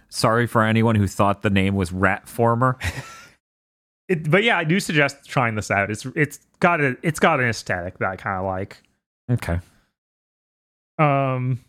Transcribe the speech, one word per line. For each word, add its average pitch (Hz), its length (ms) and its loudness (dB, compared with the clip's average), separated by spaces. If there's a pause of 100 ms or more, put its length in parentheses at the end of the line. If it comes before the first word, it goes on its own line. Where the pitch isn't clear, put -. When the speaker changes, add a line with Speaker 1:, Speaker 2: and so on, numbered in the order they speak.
Speaker 1:
Sorry 117 380 2
for 113 160 2
anyone 110 320 2
who 101 120 4
thought 98 340 0
the 107 80 0
name 98 260 2
was 92 160 -2
Rat 95 380 0
Former. 117 540 0
<laughs> - 40 -4 (1200)
Speaker 2:
It, 160 200 -2
but 190 140 4
yeah, 226 140 2
I 170 80 -2
do 185 160 2
suggest 147 440 0
trying 117 300 0
this 104 160 -6
out. 101 180 2
It's, 107 160 -8 (120)
it's 147 220 -2 (200)
got 175 220 2
a, 131 200 0
it's 165 160 -2
got 165 220 2
an 127 80 2
aesthetic 92 520 -6
that 104 120 -2
I 92 60 -10
kinda 98 240 -6
like. 95 420 -6 (480)
Speaker 1:
Okay. 85 300 -2 (1400)
Speaker 2:
Um, 131 720 0